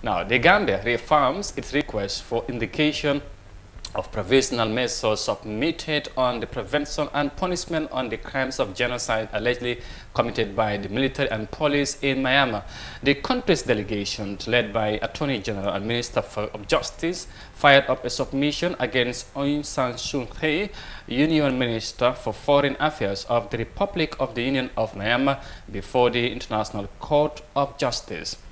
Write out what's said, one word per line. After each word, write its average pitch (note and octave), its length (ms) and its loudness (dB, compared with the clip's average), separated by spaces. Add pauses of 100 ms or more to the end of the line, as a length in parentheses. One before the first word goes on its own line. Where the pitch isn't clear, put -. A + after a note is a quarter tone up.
Now, F#2 200 0
the A2 160 4
Gambia C#3+ 460 6
reaffirms C#3+ 720 2
its - 180 -8
request G#2 480 -2
for A#2 260 -2
indication C#3+ 720 0 (720)
of - 200 -6
provisional A#2 560 4
measures A2+ 500 0
submitted C#3+ 960 -2
on B2 220 2
the A2+ 80 -4
prevention C#3+ 680 -2
and C#3+ 220 0
punishment E3+ 560 -2
on B2+ 180 -4
the A2+ 80 -4
crimes C3 440 -4
of G#2 120 0
genocide A#2 600 0
allegedly A#2+ 480 0 (340)
committed A2+ 400 0
by G#2 220 0
the G2 120 -4
military C3 400 0
and G#2+ 220 -4
police C#3+ 500 0
in C3+ 180 0
Myanmar. C3 440 2 (400)
The C#3 140 6
country's G#3 460 2
delegation, G2+ 840 -2
led A2+ 260 2
by G#2+ 180 2 (120)
Attorney C3+ 380 -2
General G2 340 -2
and G2+ 140 -2
Minister A#2+ 340 0
for, - 200 -6
of G#2+ 260 -8
Justice, E3 580 0 (260)
fired C#3 380 8
up B2+ 140 0
a A#2+ 60 -2
submission C#3+ 680 0
against B2 560 -2
Aung C#3+ 300 -2
San B2 300 -2
Suu B2+ 300 -4 (140)
Kyi, E3 320 0 (380)
Union C#3+ 500 4
Minister A#2+ 540 2
for A2 200 -4
Foreign C#3+ 460 4
Affairs A2+ 460 0
of A#2 260 0
the A2+ 80 -4
Republic E3 640 -2
of A#2 160 -2
the A#2+ 80 -2
Union C3 320 0
of A2 160 -2
Myanmar, B2 500 2 (300)
before A#2+ 380 2
the A#2+ 200 0
International G#2+ 560 -4 (140)
Court D3+ 420 0 (140)
of C#3 200 0
Justice. - 600 -4 (160)